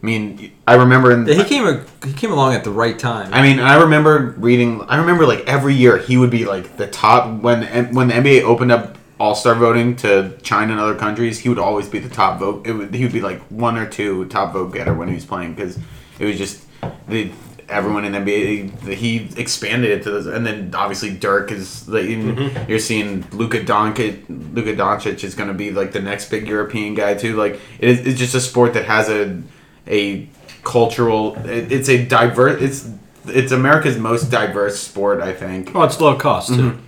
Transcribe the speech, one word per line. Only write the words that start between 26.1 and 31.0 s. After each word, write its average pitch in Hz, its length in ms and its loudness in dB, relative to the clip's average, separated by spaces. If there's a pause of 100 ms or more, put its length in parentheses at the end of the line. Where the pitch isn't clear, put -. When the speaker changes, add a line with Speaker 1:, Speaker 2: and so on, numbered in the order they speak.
Speaker 1:
big 107 160 -4
European 104 480 -4
guy 101 200 -2
too. 110 240 -4
Like, 101 240 -2 (180)
it 117 100 2
is, 123 160 4
it's 127 140 -2
just 127 160 -4
a 123 60 0
sport 123 320 2
that 117 120 -2
has 110 240 0
a, 101 280 -2 (500)
a 101 400 -4 (360)
cultural. 113 840 0